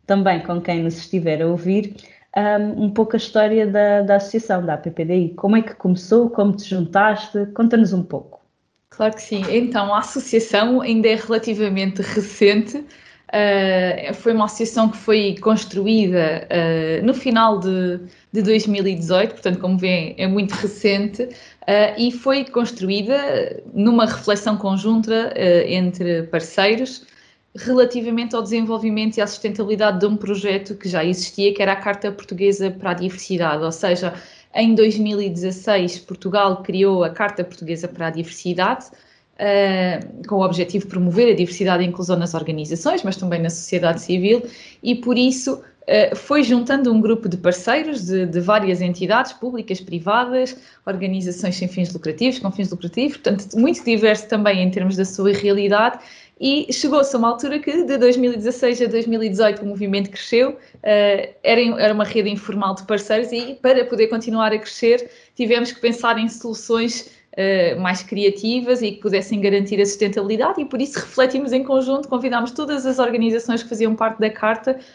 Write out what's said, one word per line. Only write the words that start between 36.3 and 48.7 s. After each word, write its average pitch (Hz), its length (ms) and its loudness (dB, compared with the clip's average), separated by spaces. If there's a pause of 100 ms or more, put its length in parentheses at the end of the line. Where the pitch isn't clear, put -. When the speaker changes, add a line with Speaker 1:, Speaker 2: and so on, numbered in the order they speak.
Speaker 2:
criou 190 420 2
a 165 40 0
Carta 202 360 -2
Portuguesa 170 420 -8
para 170 200 -6
a - 20 -4
Diversidade, 180 760 -4 (560)
eh, 190 580 2 (260)
com 208 80 -2
o 190 100 2
objetivo 180 400 -2
de - 60 -16
promover 185 400 4
a 175 40 4
diversidade 175 460 0
e 180 60 0
a - 20 -2
inclusão 180 260 -2
nas 170 200 -2
organizações, 160 640 -4
mas 190 140 -4
também 175 260 -4
na 165 80 -2
sociedade 170 500 -2
civil, 202 440 2 (400)
e 247 100 0
por 240 240 0
isso, 254 460 0 (240)
eh, 214 260 4
foi 285 300 0
juntando 240 500 2
um 220 80 6
grupo 220 260 0
de 180 100 -2
parceiros 226 680 -2
de, 185 220 -2
de 165 120 -4
várias 190 420 0